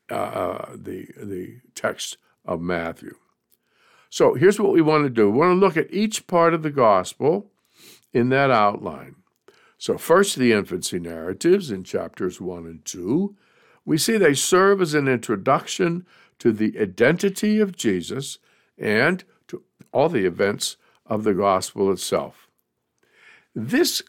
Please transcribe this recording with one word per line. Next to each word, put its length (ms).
uh, 40
uh, 600
the, 320
the 440
text 400
of 160
Matthew. 540
So 240
here's 240
what 140
we 100
want 220
to 60
do. 200
We 80
want 140
to 120
look 120
at 180
each 320
part 260
of 100
the 80
gospel 800
in 180
that 200
outline. 640
So 200
first, 380
the 160
infancy 460
narratives 720
in 140
chapters 560
one 260
and 180
two. 520
We 140
see 180
they 180
serve 460
as 140
an 140
introduction 1000
to 140
the 260
identity 800
of 180
Jesus 640
and 460
to 160
all 180
the 160
events 520
of 200
the 100
gospel 560
itself. 580
This 540